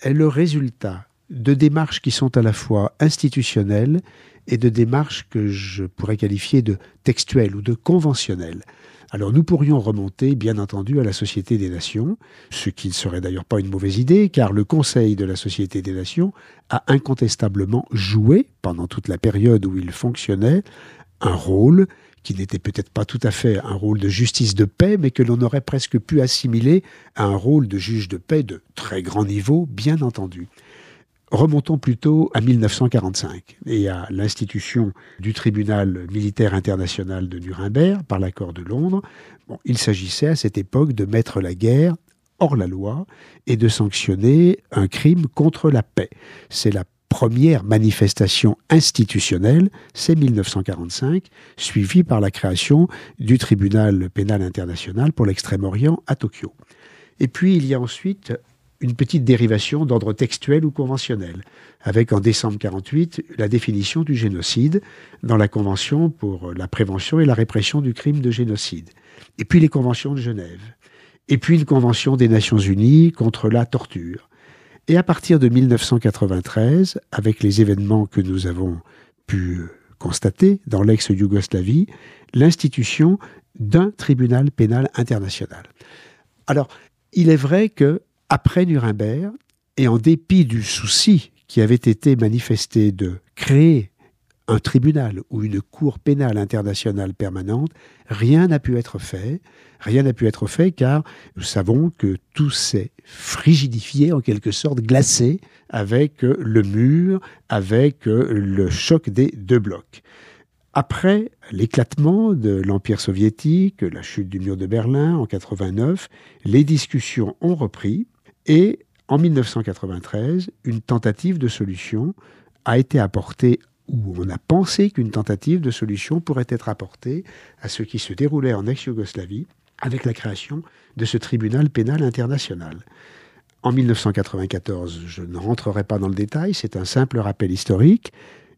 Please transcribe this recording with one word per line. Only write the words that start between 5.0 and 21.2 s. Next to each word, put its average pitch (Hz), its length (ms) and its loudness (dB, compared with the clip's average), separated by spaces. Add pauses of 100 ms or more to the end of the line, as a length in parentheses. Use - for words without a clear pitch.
que 104 200 -2
je 98 340 -8
pourrais 98 340 -6
qualifier 101 460 0
de 107 160 -2 (240)
textuelles 110 540 0
ou 101 60 -8
de 117 120 -2
conventionnelles. 113 880 -2 (480)
Alors 104 220 -4
nous 156 100 4
pourrions 147 380 2
remonter, 107 560 -2
bien 107 200 -2
entendu, 101 440 -4
à - 20 2
la 104 100 -2
Société 104 460 -4
des 95 100 -4
Nations, 110 480 -6 (340)
ce - 200 -8
qui - 160 -8
ne 92 60 -6
serait 90 280 -6
d'ailleurs 92 240 -8
pas 107 140 -2
une 95 120 -4
mauvaise 98 280 -4
idée, 180 300 4
car 110 240 2
le 104 100 2
Conseil 117 540 2
de 98 80 -4
la 92 100 -4
Société 95 480 -6
des 95 100 -8
Nations 127 400 -4 (380)
a - 160 -2
incontestablement 113 1040 0
joué, 110 560 2 (160)
pendant 87 240 -6
toute - 220 -8
la 90 100 -4
période 104 480 4
où 95 100 -4
il 90 140 -6
fonctionnait, 120 720 0 (580)